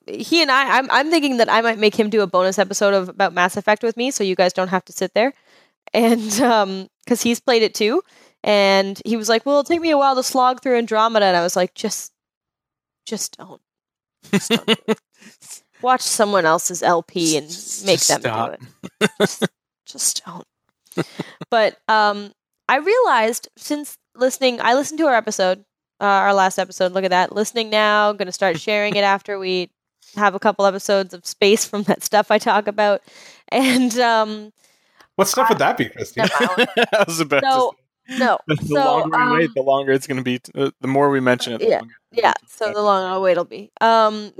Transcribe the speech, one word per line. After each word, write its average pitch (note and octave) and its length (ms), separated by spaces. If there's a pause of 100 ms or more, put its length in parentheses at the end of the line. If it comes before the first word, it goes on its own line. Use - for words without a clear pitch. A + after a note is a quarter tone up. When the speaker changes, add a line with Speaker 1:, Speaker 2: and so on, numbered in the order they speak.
Speaker 1:
he D#4 340
and C#4+ 100
I, C4+ 260
I'm, C4 140
I'm C#4+ 200
thinking C#4+ 260
that A3+ 120
I A3 120
might A3+ 180
make G#3+ 200
him G#3+ 100
do G#3+ 120
a F#3+ 60
bonus F#3 320
episode G3+ 360
of, F#3 140
about F3+ 240
Mass F3+ 240
Effect G#3+ 260
with A3+ 140
me, B3+ 140
so A3+ 120
you F#3 120
guys F3+ 180
don't F#3 140
have F3+ 180
to - 80
sit F#3 220
there. B3 180 (600)
And, A3+ 380 (100)
um, G3+ 480 (180)
'cause A#3+ 140
he's A#3 180
played A#3 240
it G3+ 120
too. A#3+ 280 (400)
And G3 640
he A3 100
was G#3+ 140
like, A3+ 160
"Well, C#4+ 140
it'll C#4 40
take E4+ 180
me E4 100
a D4 60
while C4+ 180
to B3+ 80
slog B3+ 380
through B3+ 160
Andromeda." A3 480
And F3+ 120
I F3 60
was F3 120
like, F#3 200
"Just, - 360 (960)
just - 320
don't. - 240 (680)
Just - 200
don't A3+ 140
do A3 100 (120)
it. A3 180
Speaker 2:
<laughs> - 760
Speaker 1:
Watch B3+ 200
someone G3+ 440
else's E3+ 380
L E3+ 200
P D#3+ 340
and D3 100
Speaker 2:
Just G3 380
Speaker 1:
make F#3 160
them - 200
Speaker 2:
stop. A#2 380
Speaker 1:
do - 80 (340)
it. G#3 80 (100)
Just, - 280 (380)
just - 400
don't." F3 200 (1040)
But, A3 260 (100)
um, G#3 440 (380)
I B3+ 80
realized D4+ 800
since D4 400 (180)
listening, B3 460
I A#3 120
listened C#4+ 260
to D#4+ 80
our C4 80
episode, G3+ 440 (420)
uh, G3+ 40
our G3 280
last F#3+ 240
episode. F#3 360
Look F#3+ 100
at F#3 80
that. F3+ 240
Listening A3 340
now. G#3 440
Gonna G3 180
start F3+ 280
sharing G#3 360
it G3+ 80
after G3 340
we F#3 320 (460)
have G3+ 200
a G3+ 40
couple G3+ 260
episodes G3 480
of F3+ 120
space G#3 400
from G#3 180
that - 200
stuff G#3+ 280
I G#3 60
talk G#3 300
about. G#3 340 (480)
And, B3+ 500
um, G#3+ 540 (640)
Speaker 3:
What F#3+ 120
stuff B3 200
Speaker 1:
I G#3+ 60
Speaker 3:
would D#3+ 60
that - 180
be, A#2+ 120
Christy? - 320
Speaker 1:
Never E3 240 (120)
mind. B3 160
Speaker 2:
<laughs> - 40 (160)
I G#3 120
was E3 140
about C#3+ 240
Speaker 1:
So, C4 280
Speaker 2:
to - 420
say. C4 60
Speaker 1:
no. A#3+ 240
Speaker 2:
<laughs> - 40
The D#3 80 (120)
Speaker 1:
So, D3 80
Speaker 2:
longer D#3 420
we B3 60
Speaker 1:
um, D3 100
Speaker 2:
wait, D#3+ 200
the C3+ 100
longer C3+ 280
it's C3+ 160
gonna C3 160
be. B2 160
T-, - 160
uh, C#3 240
the B2+ 80
more C#3 220
we C#3 100
mention B2 340
it, A2+ 60
the G3 80
Speaker 1:
Yeah. F#3 120
Speaker 2:
longer A#2 140 (180)
it's A#3 100
gonna G4+ 80
Speaker 1:
Yeah. - 120
Speaker 2:
be. - 60
Speaker 1:
So G#3+ 260
the G#3 80
longer G3 280
I'll F#3+ 120
wait, F#3+ 120
it'll F3 100
be. F#3+ 260 (120)
Um, G#3+ 580